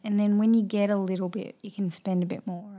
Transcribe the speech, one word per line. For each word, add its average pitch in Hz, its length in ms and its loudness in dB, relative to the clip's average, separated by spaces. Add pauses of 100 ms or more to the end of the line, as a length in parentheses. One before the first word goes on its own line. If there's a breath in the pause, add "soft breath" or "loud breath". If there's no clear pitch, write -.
And 208 160 0
then 208 180 4
when 220 160 6
you 226 80 6
get 202 300 0
a 208 60 2
little 185 320 -2
bit, 190 340 -10
you 202 80 -12
can 196 180 -4
spend 180 320 -2
a 175 60 -2
bit - 180 -8
more. 196 340 -12